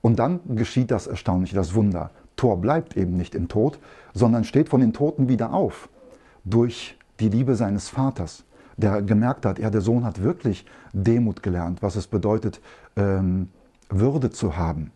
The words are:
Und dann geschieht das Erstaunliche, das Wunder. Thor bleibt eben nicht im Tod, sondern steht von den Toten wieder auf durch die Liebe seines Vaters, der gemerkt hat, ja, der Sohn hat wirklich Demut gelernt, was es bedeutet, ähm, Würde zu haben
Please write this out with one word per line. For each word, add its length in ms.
Und 180
dann 220
geschieht 340
das 160
Erstaunliche, 480
das 200
Wunder. 360
Thor 260
bleibt 360
eben 200
nicht 200
im 100
Tod, 320
sondern 280
steht 260
von 120
den 120
Toten 360
wieder 240
auf 360
durch 540
die 80
Liebe 260
seines 340
Vaters, 540
der 240
gemerkt 460
hat, 140
ja, 100
der 100
Sohn 240
hat 200
wirklich 420
Demut 520
gelernt, 400
was 100
es 140
bedeutet, 520
ähm, 520
Würde 420
zu 260
haben 400